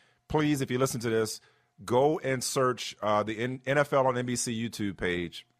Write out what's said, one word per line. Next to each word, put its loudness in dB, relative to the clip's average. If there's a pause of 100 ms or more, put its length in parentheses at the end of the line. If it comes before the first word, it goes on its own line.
(280)
please, 2
if -4
you 0
listen 0
to -2
this, 0 (420)
go 4
and -2
search, 0
uh, 2
the -4
N-, -4
N 0
F 2
L 4
on 0
N -2
B -2
C -4 (160)
YouTube -4
page -4 (140)